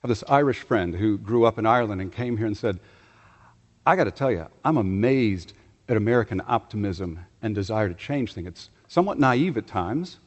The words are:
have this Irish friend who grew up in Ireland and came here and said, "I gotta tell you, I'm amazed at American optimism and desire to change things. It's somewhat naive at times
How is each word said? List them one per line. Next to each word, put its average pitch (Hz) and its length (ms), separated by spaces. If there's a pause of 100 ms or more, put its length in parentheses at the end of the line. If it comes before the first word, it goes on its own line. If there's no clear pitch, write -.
have 127 60
this 113 200
Irish 139 320
friend 90 340
who 104 240
grew 113 260
up 113 140
in 110 80
Ireland 110 340
and 92 120
came 120 240
here 110 100
and 107 100
said, 98 220 (1040)
"I 170 120
gotta 120 160
tell 135 180
you, 85 160 (180)
I'm 156 120
amazed 104 760 (360)
at 120 80
American 110 500
optimism 95 800 (160)
and 107 140
desire 104 320
to 87 60
change 135 400
things. 87 120
It's - 240 (160)
somewhat 190 320
naive 135 380
at 107 100
times 113 600